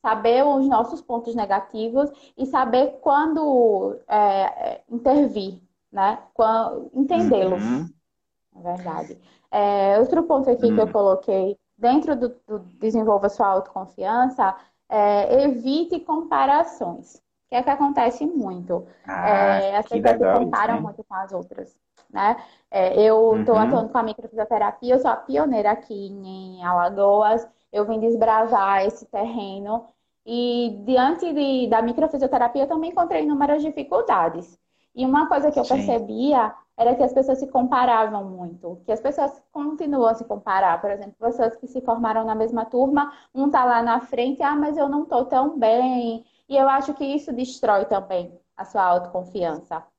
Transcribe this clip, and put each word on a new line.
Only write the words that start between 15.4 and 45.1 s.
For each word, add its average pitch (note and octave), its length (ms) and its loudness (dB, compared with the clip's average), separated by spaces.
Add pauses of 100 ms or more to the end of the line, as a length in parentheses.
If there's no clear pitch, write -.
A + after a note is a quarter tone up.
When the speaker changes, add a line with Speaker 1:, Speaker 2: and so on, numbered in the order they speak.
Speaker 1:
evite C#4+ 560 -2
comparações, C#4+ 1200 -2 (280)
que B3+ 60 -6
é A#3+ 60 2
o - 20 -4
que C#4+ 60 -2
acontece C#4+ 560 0
muito. F#3 640 -6 (200)
Speaker 2:
Ah, G3 540 2
Speaker 1:
É, G3 160 -2
as G#3+ 100 -4
Speaker 2:
que A3 120 -4
Speaker 1:
pessoas A#3+ 180 4
se A#3 80 2
Speaker 2:
legal G3 240 4
isso, G#3+ 200 0
Speaker 1:
comparam A#3 100 -2
Speaker 2:
hein? - 20 -4
Speaker 1:
muito F3+ 220 -10
com - 120 -18
as F#3+ 180 -8
outras, F3+ 420 -12 (340)
né? G#3 280 0 (340)
É, F#3 300 2
eu A3 440 6
tô A3+ 100 4
Speaker 2:
Uhum. - 20 6
Speaker 1:
atuando A3+ 320 2
com - 80 -2
a A#3 60 0
microfisioterapia, G#3+ 920 -2
eu C4+ 40 4
sou C4 120 2
a A3+ 60 0
pioneira C4+ 540 0
aqui A#3 220 -6
em F#3+ 680 -14
Alagoas, G3+ 840 2 (240)
eu G#3 140 0
vim A3 140 -4
desbravar A3 880 2
esse - 220 -6
terreno G#3 800 -6 (400)
e A#3+ 600 -4
diante C4 480 2
de, C4+ 340 0
da A3+ 140 2
microfisioterapia C4 840 0
eu C#4 40 -2
também E4 240 -4
encontrei E4+ 320 -2
inúmeras D4 380 0
dificuldades. G3 960 -2 (380)
E B3+ 100 -4
uma C#4+ 220 2
coisa D4 240 2
que C#4+ 80 0
eu A#3 60 0
Speaker 2:
Sim. - 20 -12
Speaker 1:
percebia A#3 840 0 (240)
era A#3 180 4
que C#4 80 2
as B3+ 100 0
pessoas C4+ 260 0
se C4+ 80 -6
comparavam B3 840 0
muito, F3 560 -14
que A#3 60 -4
as A3 100 -2
pessoas - 400 -4 (100)
continuam D4 560 -2
a A3+ 80 2
se A3+ 100 -14
comparar. F#3+ 560 0
Por G#3 100 -4
exemplo, G3+ 280 -10
pessoas A#3 360 -2
que B3 120 -16
se B3+ 140 -8
formaram A3+ 440 -2
na A3 100 -4
mesma A3+ 300 -2
turma, C#4 480 0 (200)
um C#4 160 0
tá C#4 160 2
lá A#3+ 160 2
na A#3 200 0
frente, C4 420 -4
"Ah, D4 120 0
mas D4 220 -2
eu C#4+ 120 0
não D4 160 -2
tô B3+ 200 0